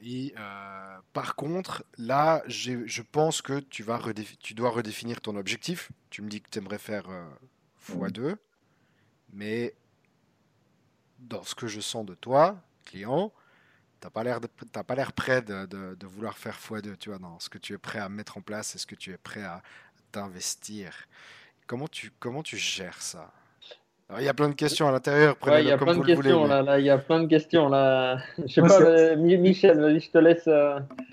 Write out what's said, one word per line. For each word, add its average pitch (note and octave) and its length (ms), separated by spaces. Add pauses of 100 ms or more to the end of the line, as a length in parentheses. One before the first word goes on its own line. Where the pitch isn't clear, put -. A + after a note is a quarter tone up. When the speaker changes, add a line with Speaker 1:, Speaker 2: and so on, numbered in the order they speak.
Speaker 1:
et, B2+ 360
euh, G2 580 (160)
par - 220
contre, E3 500 (140)
là, C#3+ 480
j'ai, A#2+ 400
je - 160
pense D3+ 400
que C3+ 160
tu - 240
vas A2+ 140
redéfi-, A2 420
tu - 160
dois A#2 160
redéfinir A2+ 500
ton G#2+ 160
objectif. A2+ 540 (200)
Tu - 120
me G#2 60
dis G#2 120
que - 80
t'aimerais G2+ 300
faire, G2 320
euh, F2+ 140 (520)
fois - 320
Speaker 2:
Mhm. F#2 40
Speaker 1:
deux. C3+ 240 (960)
Mais G#2+ 420 (1400)
dans A2+ 240
ce - 140
que B2 100
je G#2+ 140
sens A2 260
de F#2 80
toi, D3+ 420 (280)
client, C3 480 (680)
t'as F#2 100
pas A2 120
l'air A#2+ 180
de, A#2 80 (240)
t'as G#2 120
pas C3+ 100
l'air C3 180
prêt B2+ 300
de, G2 240
de, F#2+ 300
de G2 100
vouloir G2+ 320
faire G#2+ 180
fois G#2+ 240
deux, G2+ 160
tu - 120
vois, G2 100
dans E2+ 220
ce - 80
que G#2 100
tu - 140
es G2+ 60
prêt - 200
à G2 100
mettre G#2 300
en G2 40
place G#2 340
et - 20
ce - 80
que G2 100
tu - 160
es F2 60
prêt - 240
à F#2 200 (500)
t'investir. G2 800 (760)
Comment B2+ 180
tu, - 320
comment B2+ 240
tu A#2+ 140
gères F#2 440
ça ? E2 300 (760)
Alors, G2 140
il - 20
y C#3 40
a C#3 40
plein D3 160
de C#3+ 60
questions D3+ 340
à - 20
l'intérieur, C#3+ 420
Speaker 2:
Ouais, B2 60
Speaker 1:
prenez-le D3 260
Speaker 2:
il D3 40
y - 20
a C#3 60
Speaker 1:
comme C#3 120
Speaker 2:
plein E3+ 80
Speaker 1:
vous E3+ 60
Speaker 2:
de E3+ 60
Speaker 1:
le E3+ 60
voulez, E3 160
Speaker 2:
questions, E3 140
Speaker 1:
mais D3 40
Speaker 2:
là, C#3 140
là, C#3 180
il C#3 60
y - 20
a C#3 80
plein E3 260
de D#3+ 40
questions, D#3 420
là. C3 500 (100)
<laughs> - 100
Je D#3 160
sais D#3 80
Speaker 3:
Moi, E3+ 80
Speaker 2:
pas, G3 80
Speaker 3:
c'est E3 340
Speaker 2:
euh, D#3 40
Mi-, E3+ 200
Michel, F#3 420
vas-y, D3+ 220
je - 100
te - 60
laisse, E3 300
euh. D3 340 (320)